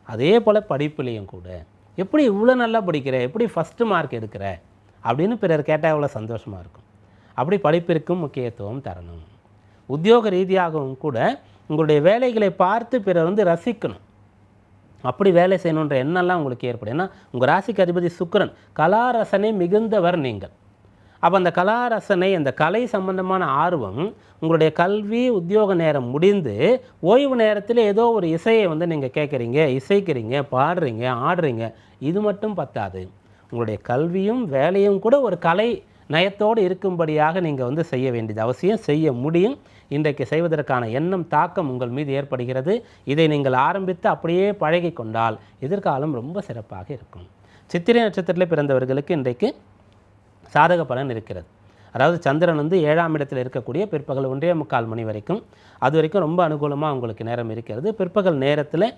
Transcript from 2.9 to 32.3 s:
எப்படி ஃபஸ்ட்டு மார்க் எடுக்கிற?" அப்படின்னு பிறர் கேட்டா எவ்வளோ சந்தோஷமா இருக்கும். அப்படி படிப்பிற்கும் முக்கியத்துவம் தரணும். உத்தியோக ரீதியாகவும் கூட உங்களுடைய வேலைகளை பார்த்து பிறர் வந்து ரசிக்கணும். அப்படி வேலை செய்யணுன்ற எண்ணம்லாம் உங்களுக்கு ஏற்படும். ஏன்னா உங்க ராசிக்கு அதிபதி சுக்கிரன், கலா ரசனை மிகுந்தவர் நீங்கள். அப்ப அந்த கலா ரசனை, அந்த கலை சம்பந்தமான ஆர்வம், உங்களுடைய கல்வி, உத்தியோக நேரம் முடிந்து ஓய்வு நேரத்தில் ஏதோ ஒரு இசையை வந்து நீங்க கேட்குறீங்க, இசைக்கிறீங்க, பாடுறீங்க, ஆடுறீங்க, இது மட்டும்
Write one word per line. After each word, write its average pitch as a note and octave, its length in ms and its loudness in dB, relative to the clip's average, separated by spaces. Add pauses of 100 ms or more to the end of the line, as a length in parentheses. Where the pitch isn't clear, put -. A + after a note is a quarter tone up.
எப்படி D3+ 240 -2
ஃபஸ்ட்டு F3+ 400 -4
மார்க் E3+ 260 0
எடுக்கிற?" G2 480 -8 (440)
அப்படின்னு D#3 320 0
பிறர் D#3+ 280 0
கேட்டா D#3 260 0
எவ்வளோ D3 240 0
சந்தோஷமா A2 460 -10
இருக்கும். - 280 -20 (460)
அப்படி E3 240 0
படிப்பிற்கும் E3+ 640 0
முக்கியத்துவம் B2 600 -8
தரணும். E2+ 420 -14 (600)
உத்தியோக G#3+ 440 4
ரீதியாகவும் F3 680 0
கூட D#3 420 -2 (280)
உங்களுடைய D3+ 340 4
வேலைகளை A3 480 2
பார்த்து A3 520 0
பிறர் E3+ 220 2
வந்து G3+ 200 2
ரசிக்கணும். E3+ 560 -2 (1040)
அப்படி G3 300 2
வேலை F3+ 320 4
செய்யணுன்ற D#3 400 0
எண்ணம்லாம் F3+ 300 0
உங்களுக்கு C3 340 -4
ஏற்படும். A#2 320 -6
ஏன்னா F#3+ 100 -4 (220)
உங்க B2+ 140 0
ராசிக்கு F3 240 2
அதிபதி F3 400 0 (100)
சுக்கிரன், F#3 340 0 (200)
கலா G#3 360 2
ரசனை G#3+ 440 0
மிகுந்தவர் F#3+ 640 2
நீங்கள். A#2+ 340 -4 (720)
அப்ப F3 180 4
அந்த F3 140 2
கலா G#3+ 360 0
ரசனை, G3 480 0
அந்த C3+ 180 0
கலை F#3+ 320 0
சம்பந்தமான F#3+ 600 -2
ஆர்வம், D3 680 -2 (260)
உங்களுடைய D#3+ 340 2
கல்வி, G#3 560 0
உத்தியோக G3 460 2
நேரம் D3+ 300 0
முடிந்து D#3+ 800 2 (160)
ஓய்வு C4 360 4
நேரத்தில் G#3+ 420 2
ஏதோ A3+ 340 4
ஒரு F#3+ 180 0
இசையை G#3+ 380 2
வந்து D#3+ 200 -2
நீங்க D3+ 180 -2
கேட்குறீங்க, C3+ 720 0
இசைக்கிறீங்க, C#3+ 720 0
பாடுறீங்க, C3+ 500 0
ஆடுறீங்க, B2+ 720 -2 (260)
இது E3+ 220 -2
மட்டும் G#3 320 -4